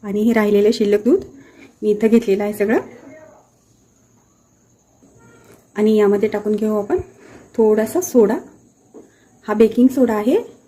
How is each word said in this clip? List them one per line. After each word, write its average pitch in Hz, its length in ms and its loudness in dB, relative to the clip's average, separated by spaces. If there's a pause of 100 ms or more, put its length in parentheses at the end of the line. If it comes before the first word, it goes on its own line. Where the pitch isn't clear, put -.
आणि 208 200 -6
हे 233 100 2
राहिलेलं 208 380 2
शिल्लक 208 340 0
दूध 302 200 2 (580)
मी 214 80 -2
इथं 208 180 0
घेतलेलं 208 340 2
आहे 208 100 -6
सगळं. 214 280 -2 (3000)
आणि 214 220 0
यामध्ये 202 320 2
टाकून 208 260 -4
घेऊ 214 200 -4
आपण 208 260 -4 (540)
थोडासा 220 460 0
सोडा, 233 360 0 (1120)
हा 214 60 -4
बेकिंग 226 340 2
सोडा 247 260 0
आहे 220 220 -2 (320)